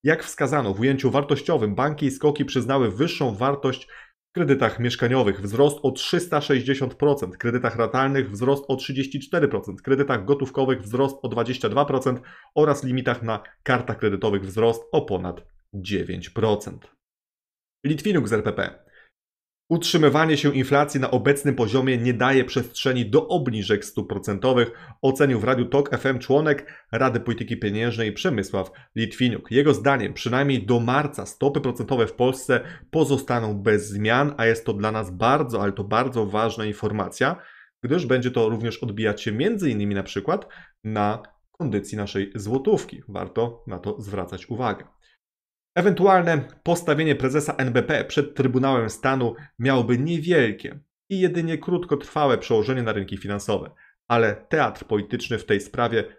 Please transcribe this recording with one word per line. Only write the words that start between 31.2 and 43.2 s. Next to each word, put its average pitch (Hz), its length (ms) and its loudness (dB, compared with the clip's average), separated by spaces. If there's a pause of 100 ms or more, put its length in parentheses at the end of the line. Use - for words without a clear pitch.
stopy 143 340 -2
procentowe 120 460 0
w - 60 -10
Polsce 127 480 0 (300)
pozostaną 120 720 0
bez 107 260 2
zmian, 113 480 2
a 113 100 2
jest 113 200 2
to 113 60 -2
dla 104 200 -2
nas 107 180 -4
bardzo, 113 520 2
ale 101 100 0
to 98 120 -6
bardzo 113 420 0
ważna 107 380 -2
informacja, 107 720 -2 (460)
gdyż 147 240 0
będzie 127 240 2
to 117 180 2
również 113 300 -4
odbijać 104 440 -2
się 110 100 -4
między 175 380 0
innymi 104 240 0
na 98 80 -2
przykład - 460 -4 (360)
na 107 380 -2 (300)
kondycji 107 460 -4
naszej 101 360 -4
złotówki. 131 760 -2
Warto 107 580 -4